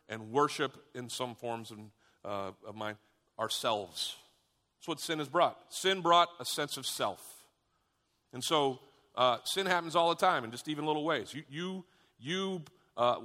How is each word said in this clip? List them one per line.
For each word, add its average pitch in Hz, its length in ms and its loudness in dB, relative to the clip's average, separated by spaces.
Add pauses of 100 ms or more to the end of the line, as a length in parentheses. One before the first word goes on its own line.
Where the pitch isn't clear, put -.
and 110 240 -10
worship 143 460 0 (160)
in 123 160 -10
some 123 240 -8
forms 113 380 -10
of, 107 80 -16 (440)
uh, 98 280 -8 (160)
of 104 80 -14
mind 107 220 -8 (420)
ourselves. 107 760 -2 (640)
That's - 100 -14
what 160 120 -6
sin 165 180 -2
has 151 100 -2
brought. 147 300 6 (120)
Sin 190 320 2
brought 170 280 8 (100)
a 127 60 -10
sense - 320 -4
of 135 80 -10
self. - 580 -4 (880)
And 123 120 -8
so, 139 360 2 (360)
uh, 123 280 4
sin 190 220 -2
happens 170 300 0
all 170 140 6
the 170 140 2
time 170 200 4
in 113 80 -8
just 123 160 -12
even 151 180 -4
little 151 180 0
ways. 147 300 -2
You, 151 160 -12
you, 180 360 -8 (340)
you, 185 420 -4 (340)
uh, 120 300 2